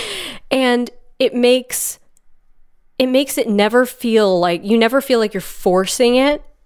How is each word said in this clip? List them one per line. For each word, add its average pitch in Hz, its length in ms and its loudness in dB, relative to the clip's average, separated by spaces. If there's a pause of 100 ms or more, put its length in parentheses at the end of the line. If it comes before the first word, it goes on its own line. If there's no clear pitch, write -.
(520)
And 247 380 0 (280)
it 262 160 0
makes, 247 640 0 (1000)
it 262 80 0
makes 269 300 0
it 254 100 0
never 214 380 2
feel 220 520 2
like, 175 280 -2
you 220 120 2
never 226 220 2
feel 247 200 0
like 214 140 -2
you're 190 60 -6
forcing 190 760 0
it 285 280 0 (220)